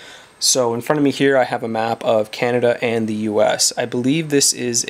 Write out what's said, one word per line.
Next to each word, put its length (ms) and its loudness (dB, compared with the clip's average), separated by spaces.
So 340 2
in 100 -4
front 160 0
of 40 2
me 80 4
here 260 2
I 60 4
have 220 -2
a 40 -4
map 360 -4
of 260 2
Canada 500 0
and 280 -2
the 60 -4
U 280 0
S. 340 2
I 100 -2
believe 420 -2
this 240 2
is 380 -4